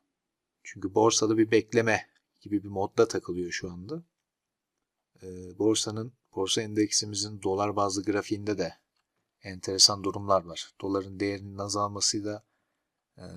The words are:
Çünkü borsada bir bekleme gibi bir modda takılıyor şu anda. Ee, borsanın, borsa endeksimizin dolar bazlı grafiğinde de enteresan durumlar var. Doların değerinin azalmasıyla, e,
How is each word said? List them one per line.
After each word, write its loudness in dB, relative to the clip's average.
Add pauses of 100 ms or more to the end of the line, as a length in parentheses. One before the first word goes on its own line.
(640)
Çünkü -10
borsada 6
bir 4
bekleme 4 (340)
gibi -4
bir -14
modda 2
takılıyor -6
şu -6
anda. -12 (1200)
Ee, -12
borsanın, 2 (220)
borsa 0
endeksimizin -2
dolar 0
bazlı 0
grafiğinde -2
de -6 (600)
enteresan 0
durumlar 2
var. -14
Doların -4
değerinin -4
azalmasıyla, -2 (720)
e, -18 (140)